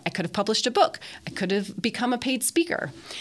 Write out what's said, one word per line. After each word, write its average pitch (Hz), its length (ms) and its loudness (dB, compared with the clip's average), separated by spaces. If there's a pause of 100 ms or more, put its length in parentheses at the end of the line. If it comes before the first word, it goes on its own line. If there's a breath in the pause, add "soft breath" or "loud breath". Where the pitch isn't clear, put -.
I 170 40 0
could 165 140 -2
have 170 80 -6
published 220 340 0
a 247 40 4
book. - 280 4 (280 loud breath)
I - 40 -4
could 185 200 -2
have 196 300 0
become 247 340 0
a 240 40 0
paid 262 240 0
speaker. - 480 0 (300 loud breath)